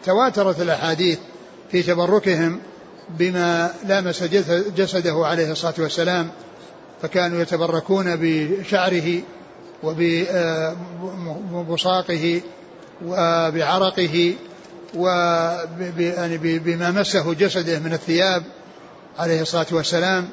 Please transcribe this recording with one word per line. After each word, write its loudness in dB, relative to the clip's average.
تواترت 4
الأحاديث 2
في 2
تبركهم 2
بما 2
لامس 0
جس-، 2
جسده 2
عليه 0
الصلاة -2
والسلام، 0
فكانوا 0
يتبركون 0
بشعره 0
وببصاقه 0
وبعرقه 2
وب-، 0
ب-، -4
يعني -2
ب-، 0
بما 0
مسه 0
جسده 0
من -4
الثياب 2
عليه 0
الصلاة 0
والسلام. 0